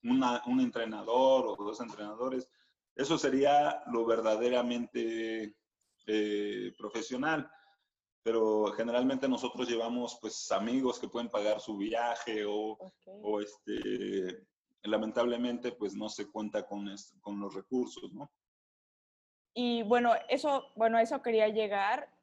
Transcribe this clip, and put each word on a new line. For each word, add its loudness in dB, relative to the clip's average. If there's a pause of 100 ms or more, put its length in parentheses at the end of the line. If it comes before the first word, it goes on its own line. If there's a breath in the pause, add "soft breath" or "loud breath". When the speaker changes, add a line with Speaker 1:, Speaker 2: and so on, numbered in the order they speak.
Speaker 1:
una, 2
un 2
entrenador 4
o -2
dos -6
entrenadores. -6 (480)
Eso 0
sería 4 (100)
lo 2
verdaderamente, 0 (500)
eh, -2
profesional. -4 (720 soft breath)
Pero 4
generalmente 2
nosotros -2
llevamos, -2
pues, -6
amigos 2
que -6
pueden -4
pagar 2
su -6
viaje -2
o, -2
Speaker 2:
Ok. -14 (120)
Speaker 1:
o, -4
este, -4 (360)
lamentablemente, 0
pues, -6
no -6
se -8
cuenta -4
con -8
es-, -16
con -8
los -6
recursos, -6
¿no? -14 (1200)
Speaker 2:
Y, 0
bueno, 4 (180)
eso, 0 (100)
bueno, 4
a 6
eso 0
quería 4
llegar. 0 (120)